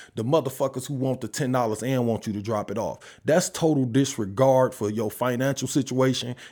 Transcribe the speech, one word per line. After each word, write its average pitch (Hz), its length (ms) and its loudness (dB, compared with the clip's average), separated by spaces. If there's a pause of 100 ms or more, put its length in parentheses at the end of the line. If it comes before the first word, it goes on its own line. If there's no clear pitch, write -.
(140)
the 113 100 -4
motherfuckers 131 640 0
who 147 80 -6
want 131 260 -2
the 113 80 -6
ten 131 220 -2
dollars 117 320 0
and 127 240 0
want 110 200 -2
you 113 60 -2
to 101 100 -6
drop 104 280 -4
it 101 80 -4
off. 82 460 -8
That's 165 240 4
total 151 360 2
disregard 131 880 2
for 107 160 -2
your 107 200 -2
financial 127 560 -2
situation, 127 720 0 (160)